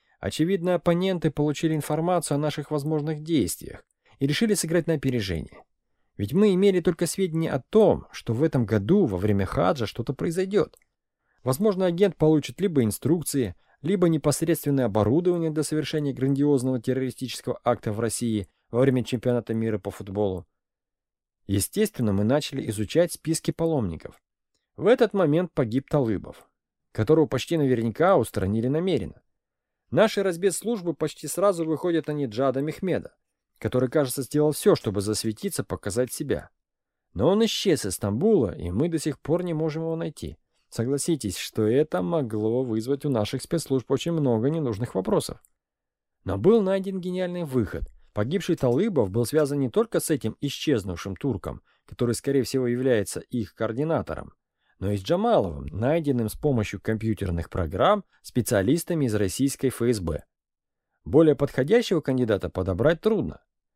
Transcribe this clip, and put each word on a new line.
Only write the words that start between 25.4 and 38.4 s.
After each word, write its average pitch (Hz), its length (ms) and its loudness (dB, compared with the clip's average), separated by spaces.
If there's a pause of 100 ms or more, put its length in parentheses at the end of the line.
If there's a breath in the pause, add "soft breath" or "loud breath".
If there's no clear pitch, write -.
погиб 127 360 -2
Талыбов, 113 600 -2 (420)
которого 147 360 4
почти 135 280 -2
наверняка 135 600 2
устранили 110 500 0
намеренно. 151 540 -2 (680)
Наши 202 340 2
разведслужбы 180 720 -2
почти - 340 -6
сразу 180 360 0
выходят 160 440 0
на 156 40 -4
Неджада 135 480 -2
Мехмеда, 151 560 -4 (420)
который, 123 320 0
кажется, 139 320 0
сделал 151 300 2
всё, 190 240 4
чтобы 104 240 -2
засветиться, 107 640 -4
показать 107 480 -4
себя. 120 380 -4 (640)
Но 113 160 2
он 220 160 4
исчез 185 400 0
из 92 80 -4
Стамбула, 123 600 2